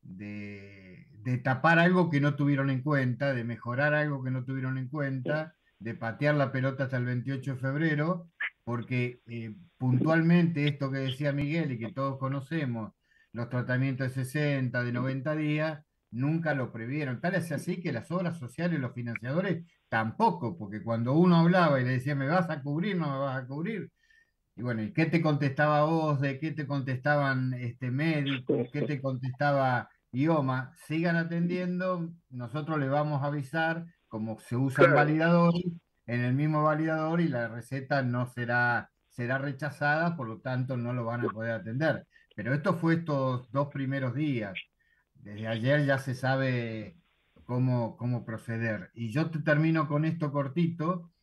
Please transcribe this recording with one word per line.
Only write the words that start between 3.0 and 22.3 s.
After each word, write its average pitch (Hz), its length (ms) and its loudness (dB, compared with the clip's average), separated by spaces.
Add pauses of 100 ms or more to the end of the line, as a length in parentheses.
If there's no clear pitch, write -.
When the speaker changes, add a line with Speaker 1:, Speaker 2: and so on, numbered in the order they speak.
Speaker 1:
de 117 120 -2
mejorar 123 500 0
algo 151 280 0
que 127 80 -4
no 127 140 -2
tuvieron 131 340 -4
en 127 100 -6
cuenta, 147 680 -4 (240)
de 110 160 -8
patear 139 400 0
la 139 180 2
pelota 131 320 0
hasta 131 120 -4
el 123 100 0
veintiocho 127 480 -4
de 123 60 -8
febrero, 156 680 0 (360)
porque, 120 600 -2
eh, 113 280 -8 (240)
puntualmente 160 920 4
esto 139 220 -2
que 135 80 -2
decía 135 340 -2
Miguel 143 400 0
y 113 60 -4
que 110 140 -8
todos 135 260 -4
conocemos, 131 760 -4 (400)
los 123 160 -6
tratamientos 127 680 0
de 131 100 -2
sesenta, 127 600 0
de 120 80 -2
noventa 131 420 -2
días, 151 500 -2 (260)
nunca 151 440 0
lo 131 160 -2
previeron. 127 500 -4
Tal 185 140 -2
es 170 160 -2
así 170 320 -4
que 147 100 -4
las 113 200 -6
obras 180 260 -2
sociales, 160 400 -4
los 127 160 -4
financiadores, 123 680 -4 (240)
tampoco, 113 680 0
porque 101 260 -10
cuando 117 320 0
uno 175 240 8
hablaba 165 420 6
y 123 40 2
le 127 60 0
decía, 131 240 0
"¿Me 135 140 -2
vas 170 200 2